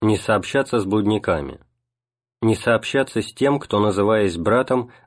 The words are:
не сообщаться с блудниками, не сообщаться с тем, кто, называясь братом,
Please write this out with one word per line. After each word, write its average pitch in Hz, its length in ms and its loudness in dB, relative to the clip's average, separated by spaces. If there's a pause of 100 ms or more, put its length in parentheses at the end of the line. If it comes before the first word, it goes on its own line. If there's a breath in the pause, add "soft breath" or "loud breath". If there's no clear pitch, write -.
не 107 160 2
сообщаться - 640 0
с 98 80 -2
блудниками, 98 760 -2 (800)
не 113 140 2
сообщаться 120 680 0
с - 140 -8
тем, 139 240 2
кто, 107 220 -2
называясь 101 580 2
братом, 120 540 0 (140 loud breath)